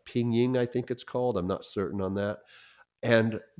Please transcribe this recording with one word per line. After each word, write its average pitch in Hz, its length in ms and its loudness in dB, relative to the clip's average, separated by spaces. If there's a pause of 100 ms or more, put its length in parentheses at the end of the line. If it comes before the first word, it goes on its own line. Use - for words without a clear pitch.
Pinyin, 120 500 2
I 123 80 2
think 120 260 -4
it's 120 140 -6
called, 123 320 -2
I'm 90 100 0
not 95 200 -2
certain 98 340 -2
on 95 140 -2
that, 101 240 -2 (640)
and 113 360 4 (220)